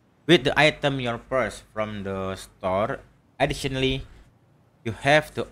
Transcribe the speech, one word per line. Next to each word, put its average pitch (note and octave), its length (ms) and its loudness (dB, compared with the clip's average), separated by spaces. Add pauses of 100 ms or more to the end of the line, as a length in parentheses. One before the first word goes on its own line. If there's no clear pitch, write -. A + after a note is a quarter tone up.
(300)
with D#3 160 6
the C#3+ 80 0
item C#3+ 480 2
you A#2 240 -4
purchase B2 480 -2
from G#2+ 320 -6
the F#2+ 320 -4
store. - 640 -4 (400)
Additionally, C3+ 640 -2 (800)
you A2+ 80 -4
have D3+ 400 2
the - 180 -6